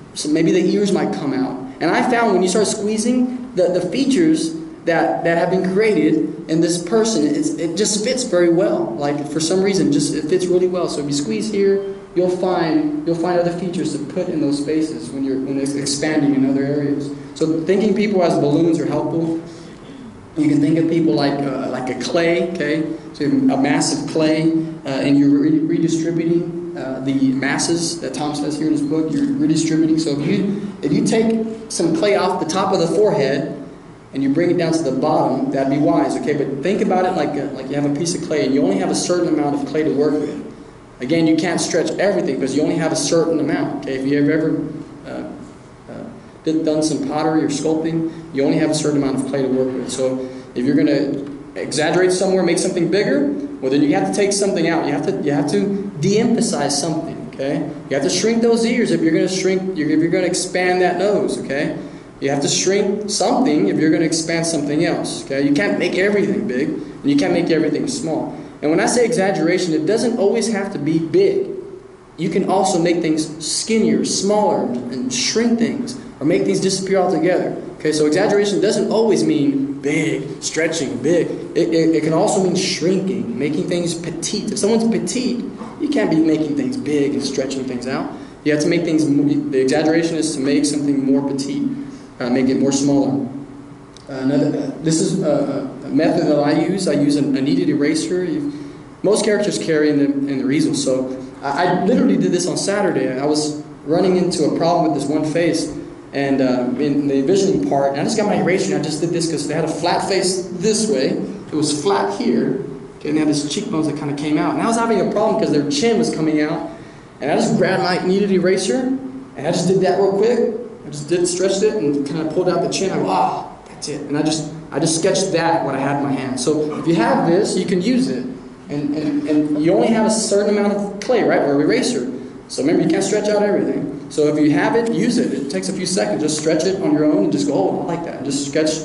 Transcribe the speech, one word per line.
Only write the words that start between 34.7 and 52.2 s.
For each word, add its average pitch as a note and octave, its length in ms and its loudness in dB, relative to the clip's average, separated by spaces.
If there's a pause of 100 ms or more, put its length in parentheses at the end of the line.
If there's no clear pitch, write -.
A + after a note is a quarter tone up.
to - 100 0
the C3+ 100 -2
bottom, D3+ 580 0
that'd C3+ 220 0
be C#3+ 60 0
wise, D3+ 380 2
okay? - 180 0
But C3+ 280 -2
think G#3 200 0
about F#3 240 2
it F3+ 60 0
like D3+ 180 0
a, C#3+ 140 -4 (100)
like C3+ 140 -8
you C#3 80 -4
have C#3+ 140 0
a C#3+ 80 0
piece E3+ 160 -2
of E3 140 -6
clay D3 160 0
and C3 100 0
you C3+ 80 2
only F#3+ 160 2
have F3+ 120 0
a - 40 0
certain F3 340 0
amount C#3+ 320 0
of C3 80 -6
clay D#3 160 0
to B2+ 100 0
work C#3+ 180 2
with. - 420 -4 (460)
Again, D#3+ 260 2
you D#3+ 100 4
can't F3 240 0
stretch - 320 0
everything F3 420 0
because C3+ 200 -2
you C#3+ 80 2
only E3+ 140 0
have D#3+ 160 0
a - 40 -2
certain D#3+ 440 2
amount, D3 440 -2
okay? C3+ 120 -4
If C3+ 100 -2
you C#3+ 160 2
have D3 60 4
ever, D#3+ 340 2 (440)
uh, - 840 -14
uh, A2+ 120 -14 (400)
did, D#3+ 200 0
done D#3 180 2
some C3+ 260 -2
pottery D#3 340 0
or - 60 0
sculpting, D#3+ 840 -2
you C3+ 100 2
only D#3 140 2
have D#3 120 2
a D3 40 0
certain D3 280 0
amount C3 220 -2
of - 60 -6
clay C#3 120 0
to B2+ 60 0
work C3 260 0
with. A#2+ 160 -6
So C3 380 -2 (260)
if B2 120 -2
you're C#3+ 100 4
gonna C#3+ 600 0 (180)
exaggerate E3+ 580 2
somewhere, F#3 300 2